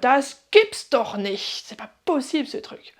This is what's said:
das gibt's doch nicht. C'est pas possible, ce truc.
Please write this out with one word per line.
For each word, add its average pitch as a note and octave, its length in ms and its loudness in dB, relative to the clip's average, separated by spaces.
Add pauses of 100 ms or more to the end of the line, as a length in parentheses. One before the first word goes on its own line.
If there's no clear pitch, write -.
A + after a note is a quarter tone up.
das C#4 500 0
gibt's - 380 4
doch A3+ 280 0
nicht. G3+ 500 -6
C'est - 100 -18
pas - 140 -16 (140)
possible, D4 440 -2
ce - 120 -10
truc. - 400 -20